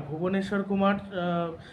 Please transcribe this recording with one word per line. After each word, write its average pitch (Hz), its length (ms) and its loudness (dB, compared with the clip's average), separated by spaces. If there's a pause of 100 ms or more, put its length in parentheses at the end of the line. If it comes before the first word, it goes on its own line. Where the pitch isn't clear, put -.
ভুবনেশ্বর 190 560 0
কুমার, 196 320 4
আহ, 175 580 -2 (180)